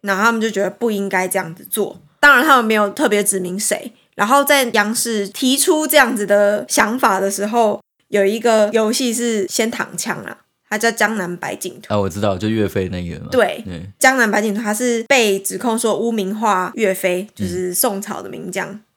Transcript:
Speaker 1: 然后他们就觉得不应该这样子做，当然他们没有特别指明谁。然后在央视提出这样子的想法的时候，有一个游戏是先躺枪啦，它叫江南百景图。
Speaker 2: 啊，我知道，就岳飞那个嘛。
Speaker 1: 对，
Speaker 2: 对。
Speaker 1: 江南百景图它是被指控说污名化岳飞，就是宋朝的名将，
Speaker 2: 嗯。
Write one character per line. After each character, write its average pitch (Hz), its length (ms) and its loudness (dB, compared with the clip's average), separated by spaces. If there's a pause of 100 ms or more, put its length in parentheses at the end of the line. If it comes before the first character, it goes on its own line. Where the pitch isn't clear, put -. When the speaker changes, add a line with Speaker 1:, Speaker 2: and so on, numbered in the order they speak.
Speaker 1:
然 196 140 -2
后 196 80 0
他 233 80 6
们 226 80 -2
就 220 100 -2
觉 208 120 -2
得 302 80 0
不 233 220 -2
应 196 180 -2
该 185 180 0
这 190 120 -2
样 165 140 -8
子 - 160 -18
做， - 300 -4 (200)
当 285 140 8
然 254 120 6
他 294 120 8
们 240 60 4
没 220 120 2
有 208 160 4
特 269 180 0
别 208 120 4
指 196 180 0
明 180 200 -4
谁。 - 320 -4 (240)
然 202 100 0
后 277 180 4
在 277 220 4
央 214 280 0
视 220 340 -2
提 262 300 0
出 311 300 2
这 302 100 2
样 254 180 4
子 208 100 -2
的 202 440 2
想 220 280 0
法 214 220 2
的 196 100 0
时 202 180 -4
候， 220 340 0 (280)
有 202 140 2
一 214 160 0
个 220 320 4
游 220 200 2
戏 247 200 0
是 226 380 -2
先 226 200 0
躺 - 280 -8
枪 - 260 -6
啦， - 140 -14 (320)
它 214 80 -4
叫 226 140 2
江 220 260 0
南 175 200 -4
百 - 180 -8
景 - 260 -10
图。 - 120 -8
Speaker 2:
啊， 104 60 2
我 98 80 0
知 95 140 -6
道， 98 160 0
就 104 100 -4
岳 110 200 0
飞 92 220 -2
那 87 200 -8
个 78 100 -10
嘛。 - 120 -14
Speaker 1:
对， 233 340 0
Speaker 2:
对。 175 160 -12 (180)
Speaker 1:
江 262 180 4
南 226 120 2
百 208 100 0
景 208 140 -2
图 208 80 -4
它 214 100 -4
是 233 380 -2
被 214 300 2
指 190 180 -8
控 226 200 -2
说 220 200 0
污 233 140 -2
名 202 220 -4
化 202 420 0
岳 202 180 0
飞， 180 400 -2
就 202 120 -6
是 180 280 -6
宋 196 260 0
朝 208 220 -10
的 - 80 -14
名 165 220 -12
将， 175 180 -6
Speaker 2:
嗯。 214 120 -16 (160)